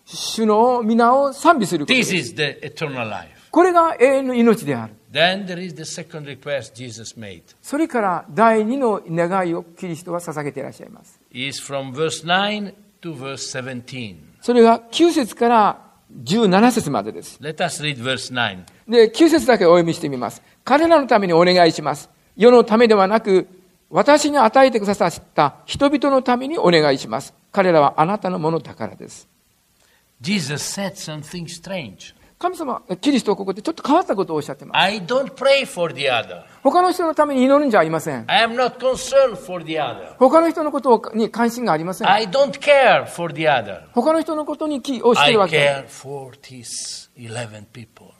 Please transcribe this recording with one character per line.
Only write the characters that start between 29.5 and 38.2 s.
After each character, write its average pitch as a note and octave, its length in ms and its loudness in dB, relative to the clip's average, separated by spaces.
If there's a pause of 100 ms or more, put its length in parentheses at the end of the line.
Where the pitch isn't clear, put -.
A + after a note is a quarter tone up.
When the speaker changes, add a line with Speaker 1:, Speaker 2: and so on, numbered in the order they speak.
Speaker 2:
Jesus D3 600 -6
said F#3+ 140 -8
something D#3 500 -14
strange. - 720 -14 (240)
Speaker 1:
神 F4+ 180 -6
様、 C#4+ 240 -8 (180)
キ C#4+ 100 -2
リ C4+ 120 2
ス - 20 -4
ト G#3 80 0
は F3+ 60 -2
こ G3+ 80 -10
こ F#3+ 80 -4
で G3+ 80 -14
ち C#4+ 80 -6
ょ - 20 -2
っ - 20 -8
と - 140 -16
変 C#4 80 4
わ F4+ 60 4
っ F#4 40 -6
た C4 120 -4
こ F#3 80 -2
と D#3+ 80 -8
を - 20 -4
お D3+ 40 -2
っ - 20 -2
し D3 80 -10
ゃ C#3 40 -10
っ - 40 -14
て C#3 80 -20
ま - 80 -12
す。 - 40 -2
Speaker 2:
I G3 240 0
don't B3 320 -4
pray C4+ 320 2
for E3+ 280 -6
the C#3 160 -4
other. F#2+ 340 -4 (180)
Speaker 1:
他 D#4+ 200 2
の F4+ 100 2
人 F4 160 -4
の D#4 80 -4
た D4+ 100 2
め C#4+ 100 -2
に B3+ 80 2
祈 C#4 140 6
る D4+ 80 2
ん C4+ 40 0
じ G#3+ 80 4
ゃ - 20 6
あ E3 60 4
り D#3+ 40 -4
ま D#3+ 120 -2
せ D3+ 120 -6
ん。 A2+ 140 -8